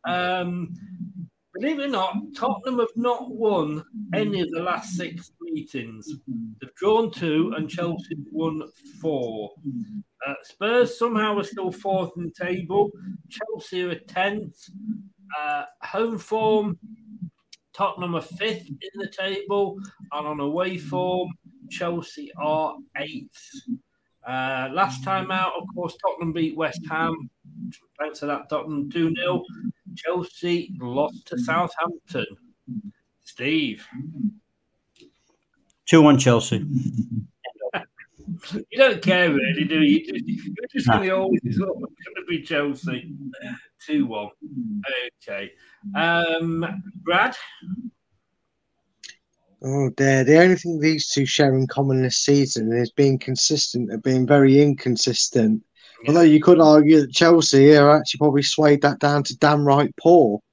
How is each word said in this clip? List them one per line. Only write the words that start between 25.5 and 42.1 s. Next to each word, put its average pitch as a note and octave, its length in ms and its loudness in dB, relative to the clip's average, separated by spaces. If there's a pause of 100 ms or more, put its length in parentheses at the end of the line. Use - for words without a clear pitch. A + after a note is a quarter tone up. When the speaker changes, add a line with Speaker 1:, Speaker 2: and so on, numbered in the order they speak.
Speaker 1:
of E3 60 -10 (100)
course, E3+ 220 -10 (100)
Tottenham E3 280 -4
beat D#3+ 240 -4
West E3 320 -4
Ham. D#3+ 400 -6 (680)
Thanks D3+ 220 -8
for D3 60 -8
that, C#3+ 240 -8
Tottenham, D3 420 -6
two E3 200 0
nil. F3+ 340 -4 (500)
Chelsea F3 840 -6
lost B2+ 480 -4
to D#3 100 -8
Southampton. E3 880 -4 (960)
Steve. C#3 600 -6 (2000)
Speaker 2:
Two D#3+ 160 8
one D3 160 8
Chelsea. A#2+ 480 2 (1080)
Speaker 1:
<laughs> - 120 -8 (680)
You A3 240 -10
don't B3 240 4
care F3+ 300 4
really, C#3+ 340 0
do D#3 160 2
you? D4 180 6
You F#4 140 -8
just, - 120 -8
you're - 460 -8
just C4 160 -2
Speaker 2:
Nah. A3 120 6
Speaker 1:
gonna F#3+ 160 0
always, F#3+ 280 0
it's - 140 -2
gonna - 720 -8